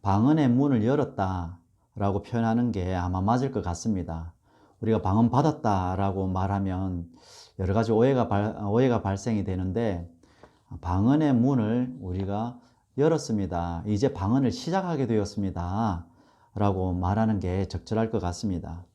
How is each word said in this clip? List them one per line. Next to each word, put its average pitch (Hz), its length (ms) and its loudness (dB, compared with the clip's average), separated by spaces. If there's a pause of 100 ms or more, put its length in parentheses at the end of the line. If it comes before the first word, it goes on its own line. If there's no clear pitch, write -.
방언의 131 400 4
문을 123 380 4
열었다라고 98 1400 -2
표현하는 117 500 0
게 92 220 -2
아마 90 260 -2
맞을 123 320 0
것 104 100 -4
같습니다. 85 720 -4 (480)
우리가 107 220 0
방언 110 260 4
받았다라고 98 1000 0
말하면 92 800 -2 (480)
여러 95 160 0
가지 113 180 2
오해가 120 340 4
발-, 104 380 0
오해가 117 380 2
발생이 98 420 -2
되는데, 92 680 -2 (720)
방언의 127 540 2
문을 123 680 2
우리가 98 580 -4 (380)
열었습니다, 95 880 0
이제 107 300 0
방언을 113 360 0
시작하게 165 560 -4
되었습니다 98 1000 -2 (480)
라고 95 400 0
말하는 101 440 0
게 92 300 -2
적절할 110 420 -2
것 113 80 -2
같습니다. 87 760 -6